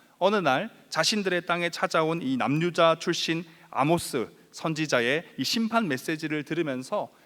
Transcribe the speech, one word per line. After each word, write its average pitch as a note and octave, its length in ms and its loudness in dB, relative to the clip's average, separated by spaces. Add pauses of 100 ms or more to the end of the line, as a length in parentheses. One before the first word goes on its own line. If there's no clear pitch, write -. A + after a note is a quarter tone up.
(180)
어느 G3 160 4
날 E3+ 360 2 (180)
자신들의 F3+ 580 0
땅에 F3 240 0
찾아온 E3 500 0
이 C3 160 -2
남유자 D#3+ 640 4
출신 E3 460 -2 (260)
아모스 C#3+ 580 0 (220)
선지자의 D3 880 -2
이 C3 60 -4
심판 A3+ 420 0
메시지를 D3+ 560 -4
들으면서 D3+ 720 -4 (140)